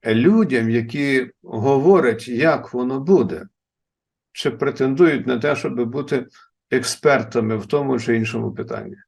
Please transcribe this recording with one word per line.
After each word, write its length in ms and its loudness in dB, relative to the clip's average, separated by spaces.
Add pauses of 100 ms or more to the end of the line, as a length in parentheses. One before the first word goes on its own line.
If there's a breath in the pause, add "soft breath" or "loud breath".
людям, 640 2
які 640 0 (120)
говорять, 840 2
як 460 0
воно 260 -4
буде, 480 0 (840)
чи 200 -4
претендують 760 2
на 120 0
те, 160 0
щоб 340 -4
бути 380 -4 (420 soft breath)
експертами 880 0
в 80 -8
тому 340 -2
чи 160 0
іншому 380 -4
питанні. 420 -10 (120)